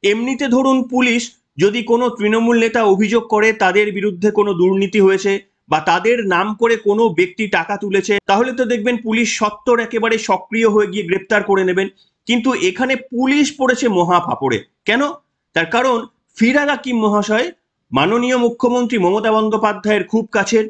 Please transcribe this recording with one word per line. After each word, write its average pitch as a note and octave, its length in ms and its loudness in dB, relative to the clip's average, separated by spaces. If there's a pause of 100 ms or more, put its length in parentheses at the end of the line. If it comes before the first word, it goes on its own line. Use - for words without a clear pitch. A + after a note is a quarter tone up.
এমনিতে B3 440 -2
ধরুন, C4 360 2
পুলিশ B3 480 -2 (260)
যদি G#3 260 0
কোনো A#3 260 0
তৃণমূল A3+ 500 0
নেতা A3+ 240 0
অভিযোগ G#3+ 440 2
করে G#3+ 260 2
তাদের G#3 380 0
বিরুদ্ধে G3 400 -2
কোনো G#3 220 0
দুর্নীতি F#3+ 460 0
হয়েছে, G3 500 2 (200)
বা D#3 100 0
তাদের F3+ 380 0 (100)
নাম F#3 280 0
করে A3+ 220 2
কোনো G#3+ 320 0
ব্যক্তি F3+ 380 -2
টাকা F#3+ 300 -2
তুলেছে, G3 360 -2 (120)
তাহলে A#3 280 0
তো B3+ 120 -2
দেখবেন A#3 320 -2
পুলিশ A3+ 300 -2 (100)
সত্বর A3 420 -2
একেবারে A3+ 380 -2
সক্রিয় G#3+ 520 0
হয়ে G#3 220 2
গিয়ে F#3+ 180 -6
গ্রেপ্তার G3 340 0
করে G3 220 2
নেবেন। F#3 220 0 (400)
কিন্তু A#3+ 220 2 (200)
এখানে C4 240 -2 (180)
পুলিশ C4 340 2 (140)
পড়েছে B3+ 280 0
মহা F3+ 320 2
ফাঁপড়ে। B2+ 400 -2 (260)
কেন? A#3 160 0 (540)
তার E3 200 0
কারণ B3 220 2 (400)
ফিরহাদ C#4+ 320 2
হাকিম C4+ 360 -4
মহাশয় G#3+ 420 0 (440)
মাননীয় A#3 460 0
মুখ্যমন্ত্রী A#3+ 600 0
মমতা G#3 340 0
বন্দ্যোপাধ্যায়ের G#3+ 800 0
খুব A3+ 200 0
কাছের। G#3+ 380 0